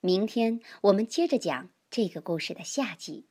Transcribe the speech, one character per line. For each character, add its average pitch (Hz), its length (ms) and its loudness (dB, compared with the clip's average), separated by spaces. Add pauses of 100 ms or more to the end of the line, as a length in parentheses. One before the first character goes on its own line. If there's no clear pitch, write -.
明 185 260 4
天 226 340 0 (200)
我 202 120 6
们 214 140 4
接 339 220 0
着 269 100 2
讲 135 320 -4 (180)
这 214 200 0
个 160 120 -8
故 170 160 -2
事 160 160 -6
的 175 120 -12
下 208 320 -4
集。 - 340 -14